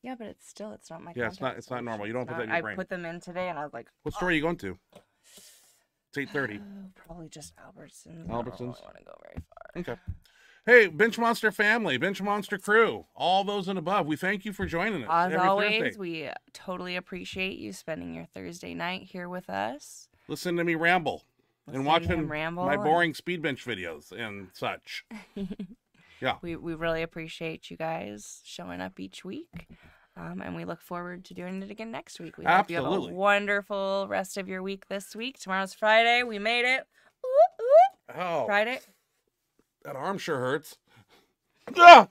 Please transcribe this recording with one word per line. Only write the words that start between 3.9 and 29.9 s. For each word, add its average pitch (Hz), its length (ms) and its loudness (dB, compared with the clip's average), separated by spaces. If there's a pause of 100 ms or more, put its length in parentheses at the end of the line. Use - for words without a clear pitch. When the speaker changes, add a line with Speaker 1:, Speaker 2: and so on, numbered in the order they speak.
Speaker 2:
What 151 140 -10
store 185 140 -4
are - 20 0
you 156 100 0
going 165 160 -2
to? 92 220 -10 (160)
It's - 1200 -20
eight 139 140 -6
thirty. 117 280 -6
Speaker 1:
Oh, 196 360 -18
probably 165 340 -18
just 156 280 -20
Albertsons. 156 500 -20
I 160 80 -20
don't 165 120 -16
know 107 60 -8 (180)
Speaker 2:
Albertsons? 92 80 -18
Speaker 1:
where 123 220 -12
I 50 40 -20
wanna 50 200 -20
go 50 160 -20
very 50 220 -16 (420)
far. 120 100 -8
Speaker 2:
Okay. - 60 -20 (640)
Hey, 226 220 8
Bench 190 320 0
Monster 226 320 0
family, 208 460 2
Bench 175 220 -2
Monster 202 380 -4
crew, 202 560 2
all 185 300 2
those 202 240 -4
and 196 100 -4
above, 175 300 -2
we 151 80 0
thank 190 280 -4
you 214 100 -8
for 190 120 -6
joining 170 380 -2
us 104 80 -10
Speaker 1:
As 170 220 2
Speaker 2:
every 180 140 2
Speaker 1:
always, 208 360 2
Speaker 2:
Thursday. 220 160 -4
Speaker 1:
we 165 300 -8 (240)
totally 180 420 -10
appreciate 185 640 -10
you 107 140 -12
spending 165 420 -12
your 165 100 -14
Thursday 175 480 -14
night 175 300 -8
here 180 260 -14
with 180 220 -12
us. 214 560 -8 (200)
Speaker 2:
Listen 170 280 -6
to 170 80 -2
me 170 100 0
ramble 160 500 0 (440)
and - 80 -12
Speaker 1:
Listen - 0 -
to 131 40 -4
him 135 60 -4
Speaker 2:
watching 165 420 0
Speaker 1:
ramble 165 380 -6
Speaker 2:
my - 80 0
Speaker 1:
and - 100 -2
Speaker 2:
boring 160 300 2
speed 175 300 -6
bench 143 200 -4
videos 87 480 -10
and 101 420 -12
such. - 520 -10 (300)
Speaker 1:
<laughs> 202 100 -8 (760)
Speaker 2:
Yeah. - 200 -2
Speaker 1:
We, 170 140 -10
we 165 200 -10
really 165 280 -4
appreciate 165 680 -12
you 170 80 -16
guys 160 680 -10
showing - 340 -14
up - 220 -10
each 190 240 -16
week. 214 420 -14 (480)